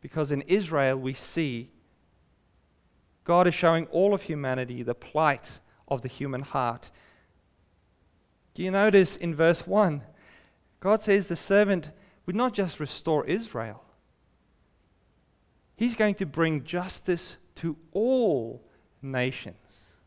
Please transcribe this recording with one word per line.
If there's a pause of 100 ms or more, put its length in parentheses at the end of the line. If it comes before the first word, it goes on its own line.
because
in
Israel
we
see (1500)
God
is
showing
all
of
humanity
the
plight (280)
of
the
human
heart. (1600)
Do
you
notice
in
verse
one, (760)
God
says
the
servant (340)
would
not
just
restore
Israel, (1900)
he's
going
to
bring
justice (180)
to (160)
all (380)
nations.